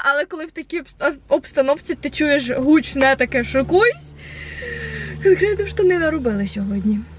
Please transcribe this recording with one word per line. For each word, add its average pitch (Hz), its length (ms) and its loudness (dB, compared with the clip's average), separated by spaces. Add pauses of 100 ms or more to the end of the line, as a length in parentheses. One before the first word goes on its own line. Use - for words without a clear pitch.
але 285 200 0
коли 320 220 -10
в 320 40 -18
такій 330 300 -10
обста-, 294 320 -4 (160)
обстановці 285 680 0
ти - 160 -6
чуєш 285 400 0
гучне 269 680 2
таке 240 280 0
"Шикуйсь", 349 680 2 (1120)
конкретно 392 420 4
в 403 40 -6
штани 359 300 2
наробили 247 480 0
сьогодні. 202 540 -2 (180)